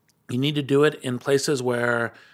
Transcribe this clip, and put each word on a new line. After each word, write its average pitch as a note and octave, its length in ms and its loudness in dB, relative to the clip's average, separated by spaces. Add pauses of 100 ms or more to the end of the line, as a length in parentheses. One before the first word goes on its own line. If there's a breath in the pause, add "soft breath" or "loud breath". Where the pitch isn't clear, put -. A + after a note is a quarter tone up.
(320)
you B2 80 -4
need D3 160 -2
to D3 80 -2
do C#3 200 4
it D3+ 200 2
in B2 160 -6
places C#3 420 0
where A#2+ 500 0 (220 soft breath)